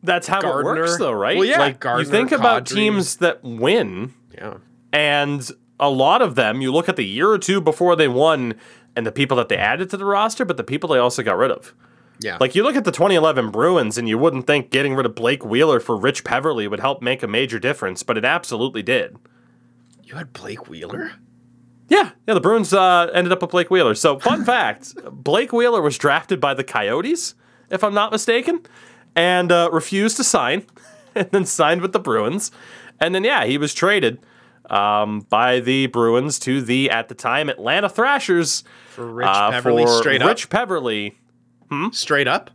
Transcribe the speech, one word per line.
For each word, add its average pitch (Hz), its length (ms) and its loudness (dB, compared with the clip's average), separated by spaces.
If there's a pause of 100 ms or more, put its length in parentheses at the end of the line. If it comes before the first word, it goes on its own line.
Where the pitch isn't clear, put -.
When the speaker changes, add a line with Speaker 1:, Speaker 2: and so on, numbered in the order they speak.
Speaker 1:
that's 175 240 0
how 190 120 0
Speaker 2:
Gardner. 147 360 0
Speaker 1:
it 160 60 -2
works, 170 160 0
though, 165 140 0
right? 107 240 0
Speaker 2:
Well, 190 100 4
yeah, 285 120 2
Speaker 1:
Like, 143 220 0
Speaker 2:
Gardner, 123 240 0
Speaker 1:
you 143 60 -8
think 226 200 2
about 226 360 2
Speaker 2:
Kadri. 131 80 -8
Speaker 1:
teams 208 420 0
that - 260 -2
win, 120 720 -2 (200)
Speaker 2:
Yeah. 104 220 -16 (380)
Speaker 1:
and 143 560 0 (300)
a 143 120 2
lot 139 320 4
of 147 140 0
them, 120 260 0
you 131 100 -2
look 165 160 0
at - 80 -2
the 123 80 -2
year 113 260 -2
or 208 80 2
two 190 220 -2
before 170 360 2
they 156 120 4
won, 131 460 0 (420)
and 117 100 -4
the 107 60 -6
people 135 240 0
that 117 120 0
they 101 100 0
added 139 320 -2
to 208 60 -8
the 196 100 -8
roster, 214 380 -2
but 175 120 -4
the 117 80 -8
people 147 240 -6
they 143 100 2
also 123 240 0
got 104 140 0
rid 123 160 2
of. - 220 -10 (460)
Speaker 2:
Yeah. 92 200 -6
Speaker 1:
Like, 131 140 0
you 196 100 2
look 269 120 0
at 247 80 -2
the - 80 -2
twenty 196 220 2
eleven 147 360 2
Bruins, 120 480 0
and 117 100 -4
you 110 100 2
wouldn't 139 280 0
think 147 240 0
getting 135 240 0
rid 131 120 -2
of 110 80 -4
Blake 123 300 -2
Wheeler 127 340 2
for 113 180 -2
Rich - 280 -2
Peverley 127 420 -2
would 101 140 -6
help 135 220 -4
make 127 200 -2
a 123 60 -6
major 117 300 -2
difference, 101 440 -4
but 117 140 -2
it 107 80 -4
absolutely 123 580 -2
did. 117 340 -2 (840)
Speaker 2:
You - 120 -20
had 147 180 -16
Blake - 360 -16
Wheeler? 85 440 -12 (760)
Speaker 1:
Yeah, 392 220 2 (160)
yeah. 220 80 0
The 180 60 4
Bruins, 196 320 2
uh, 180 400 4
ended 180 200 2
up 180 100 0
with 170 80 -6
Blake 175 200 2
Wheeler. 160 240 4
So, 143 240 2
fun 262 260 0
Speaker 2:
<laughs> 240 80 2
Speaker 1:
fact: 156 420 -2 (160)
Blake 143 420 0
Wheeler 233 300 2
was 147 160 0
drafted 151 420 0
by 139 140 0
the 131 100 -4
Coyotes, 147 680 -2 (360)
if 185 140 -2
I'm 202 80 0
not 208 200 0
mistaken, 247 480 0 (540)
and, 175 380 4
uh, 170 200 4
refused 196 440 0
to 269 80 -2
sign, 151 400 0 (260)
<laughs> - 240 -20
and 190 180 -2
then 196 120 2
signed 170 380 2
with 185 100 -4
the 214 80 0
Bruins, 127 500 -2 (480)
and 170 160 0
then, 190 100 -2
yeah, 233 200 0
he 131 140 0
was 143 160 -4
traded, 170 440 0 (520)
um, 104 500 0 (100)
by 123 300 2
the 131 260 0
Bruins 123 540 0
to 135 200 -2
the, 127 300 0
at 113 180 -2
the 131 60 -14
time, 139 340 -2
Atlanta 156 400 -2
Thrashers, 202 760 0 (240)
Speaker 2:
For 120 180 -14
Rich 117 220 -4
Speaker 1:
uh, 101 240 4
Speaker 2:
Peverley, 123 340 2
Speaker 1:
for 120 60 6
Speaker 2:
straight 131 300 2
up? 123 60 4
Speaker 1:
Rich - 220 -2
Peverley. 131 640 -2 (540)
Hmm? 147 220 -4
Speaker 2:
Straight 143 360 -2
up? 160 260 -4